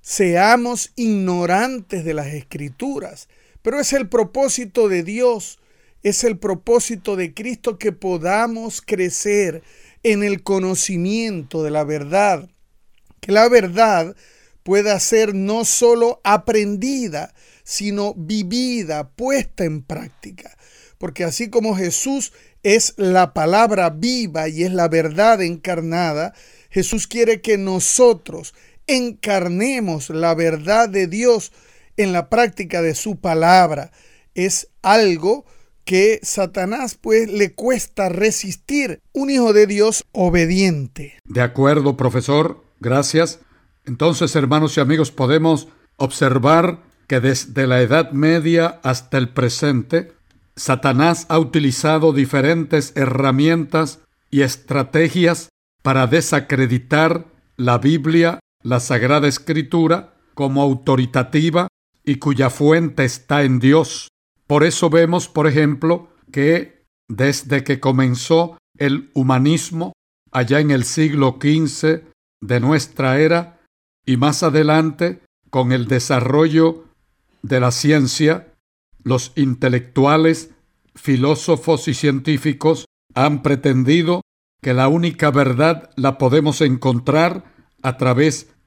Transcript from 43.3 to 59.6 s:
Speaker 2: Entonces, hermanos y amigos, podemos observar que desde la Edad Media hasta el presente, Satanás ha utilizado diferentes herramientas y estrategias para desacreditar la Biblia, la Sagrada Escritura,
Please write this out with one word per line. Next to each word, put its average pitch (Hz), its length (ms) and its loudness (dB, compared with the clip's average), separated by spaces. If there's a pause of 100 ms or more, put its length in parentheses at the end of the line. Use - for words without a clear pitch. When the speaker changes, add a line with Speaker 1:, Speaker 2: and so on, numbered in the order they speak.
Speaker 2:
Entonces, 147 520 -2
hermanos 147 400 2
y 156 40 2
amigos, 151 300 2
podemos 156 580 0 (280)
observar 143 880 0 (240)
que 131 140 0
desde 131 460 -2
la 127 140 2
Edad 139 320 2
Media 165 720 2
hasta 127 360 -4
el 123 120 -2
presente, 139 800 -2 (440)
Satanás 139 720 0
ha 160 100 2
utilizado 156 760 0
diferentes 143 800 0
herramientas 139 1080 0 (300)
y 139 120 2
estrategias 156 1080 0 (340)
para 135 240 2
desacreditar 143 1200 0 (300)
la 120 220 2
Biblia, 160 640 2 (220)
la 120 180 0
Sagrada 131 460 0
Escritura, 160 880 0 (200)